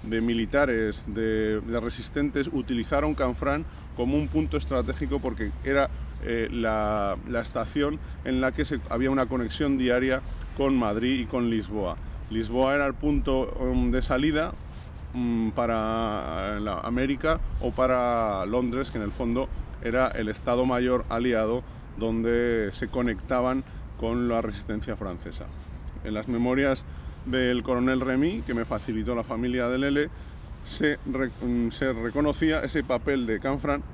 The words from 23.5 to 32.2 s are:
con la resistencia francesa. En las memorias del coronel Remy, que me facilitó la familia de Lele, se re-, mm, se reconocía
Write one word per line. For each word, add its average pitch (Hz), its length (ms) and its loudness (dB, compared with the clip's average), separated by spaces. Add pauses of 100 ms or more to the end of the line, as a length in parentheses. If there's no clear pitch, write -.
con 120 300 0
la 117 120 2
resistencia 107 540 -4
francesa. 87 500 -8 (580)
En 107 100 -4
las 107 140 -4
memorias 131 580 2 (400)
del 123 380 2
coronel 127 380 2
Remy, 139 440 2
que 127 80 -4
me 117 120 0
facilitó 113 500 -2
la 113 80 0
familia 123 460 0
de 127 80 2
Lele, 143 320 2 (540)
se - 360 0 (120)
re-, 131 200 0 (100)
mm, 120 300 2
se 131 220 0
reconocía 147 680 2